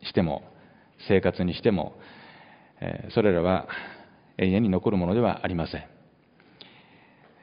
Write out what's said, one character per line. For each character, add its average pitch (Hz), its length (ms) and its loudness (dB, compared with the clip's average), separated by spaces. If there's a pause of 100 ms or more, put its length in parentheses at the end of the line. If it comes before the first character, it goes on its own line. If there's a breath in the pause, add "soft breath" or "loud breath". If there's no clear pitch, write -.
し - 80 -12
て 104 100 2
も、 78 220 -2 (640 soft breath)
生 98 140 6
活 92 240 0
に 87 80 0
し - 100 -8
て 117 80 6
も、 85 260 -2 (840 loud breath)
え 85 280 -8
ー、 - 40 -16
そ 120 80 2
れ 104 100 4
ら 87 100 2
は 90 260 0 (720 loud breath)
永 92 140 2
遠 104 120 2
に 107 60 2
残 92 220 0
る 101 60 0
も 87 100 0
の 90 60 0
で 120 80 2
は 98 220 0
あ - 40 -4
り 90 80 -4
ま 82 120 -2
せ - 100 -10
ん。 - 60 -12 (1600 loud breath)